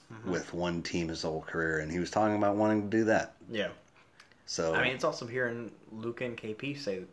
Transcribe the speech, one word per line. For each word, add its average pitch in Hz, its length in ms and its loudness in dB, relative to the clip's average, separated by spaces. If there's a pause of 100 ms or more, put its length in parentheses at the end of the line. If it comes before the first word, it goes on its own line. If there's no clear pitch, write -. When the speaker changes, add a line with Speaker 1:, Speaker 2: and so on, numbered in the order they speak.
(120)
Speaker 1:
Mm-hmm. 107 200 -6
Speaker 2:
with 82 220 -2
one 85 280 0
team 85 280 -2
his 82 120 -4
whole 80 220 -2
career, 80 360 0
and 78 120 -4
he 87 80 0
was 87 100 0
talking 107 260 4
about 101 200 4
wanting 107 260 4
to 104 160 0
do 113 80 6
that. 104 300 4 (160)
Speaker 1:
Yeah. 101 160 -2 (800)
Speaker 2:
So - 260 0
Speaker 1:
I 120 100 4
mean, 127 100 2
it's 131 100 -4
also 151 240 0
hearing 117 420 -2 (220)
Luka 113 340 -6
and 117 100 -6
K 110 200 -8
P 139 180 -6
say 98 280 -4 (120)